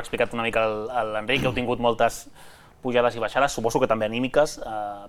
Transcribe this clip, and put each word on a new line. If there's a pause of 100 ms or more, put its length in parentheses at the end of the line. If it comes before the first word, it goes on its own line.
explicat
una
mica
el, (100)
el,
l'Enric,
heu
tingut
moltes (560)
pujades
i
baixades,
suposo
que
també
anímiques,
eh, (380)